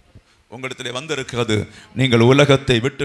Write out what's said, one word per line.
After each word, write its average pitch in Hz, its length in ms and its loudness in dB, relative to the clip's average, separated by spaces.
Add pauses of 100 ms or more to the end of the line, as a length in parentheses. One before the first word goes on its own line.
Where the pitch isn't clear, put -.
(500)
உங்களிடத்திலே 127 460 -12
வந்திருக்கிறது, 127 580 -6 (440)
நீங்கள் 120 320 2
உலகத்தை 135 440 4 (100)
விட்டு 139 200 -6